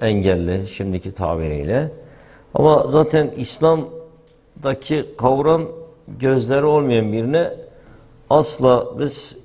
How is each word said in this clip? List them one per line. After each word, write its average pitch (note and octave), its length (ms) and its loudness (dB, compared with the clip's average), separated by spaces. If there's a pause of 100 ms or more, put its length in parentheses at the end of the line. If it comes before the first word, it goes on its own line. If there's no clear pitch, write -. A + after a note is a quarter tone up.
engelli F#2+ 680 0
şimdiki F#2 440 -6
tabiriyle. E2 800 -2 (640)
Ama C#3+ 340 4
zaten D3+ 480 2
İslam'daki - 1700 -4 (120)
kavram D3 500 2 (400)
gözleri C3 560 0
olmayan B2+ 480 2
birine C3 420 0 (760)
asla B2+ 680 2
biz - 460 -6